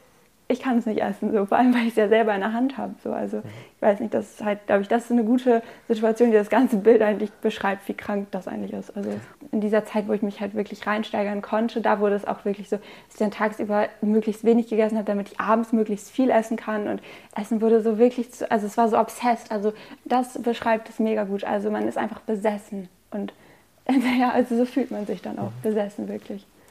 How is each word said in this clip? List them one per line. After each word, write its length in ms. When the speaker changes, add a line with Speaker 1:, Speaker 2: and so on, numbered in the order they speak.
Speaker 1:
ich 120
kann 180
es 80
nicht 160
essen", 300
so, 140
vor 120
allem, 160
weil 120
ich's 100
ja 120
selber 260
in 60
der 120
Hand 240
habe, 260
so, 100
also 260
Speaker 2:
Mhm. 40
Speaker 1:
ich 60
weiß 180
nicht, 140
das 200
ist 100
halt, 220
glaube 160
ich, 60
das 180
ist 40
eine 140
gute 380
Situation, 420
die 60
das 140
ganze 260
Bild 260
eigentlich 300
beschreibt, 560
wie 60
krank 380
das 160
eigentlich 240
ist. 240
Also 140
in 120
dieser 240
Zeit, 220
wo 40
ich 100
mich 180
halt 140
wirklich 320
reinsteigern 560
konnte, 380
da 200
wurde 160
es 100
auch 180
wirklich 240
so, 80
dass 380
ich 40
dann 120
tagsüber 580
möglichst 420
wenig 240
gegessen 280
habe, 100
damit 260
ich 80
abends 320
möglichst 380
viel 200
essen 260
kann 300
und 140
Essen 280
wurde 180
so 180
wirklich 340
zu, 180
also 160
es 100
war 120
so 100
obsessed, 520
also 220
das 380
beschreibt 480
es 80
mega 260
gut, 200
also 260
man 180
ist 100
einfach 220
besessen 680
und 220
<laughs> 340
ja, 100
also 260
so 80
fühlt 260
man 160
sich 160
dann 160
auch, 120
Speaker 2:
Mhm. 120
Speaker 1:
besessen 460
wirklich. 380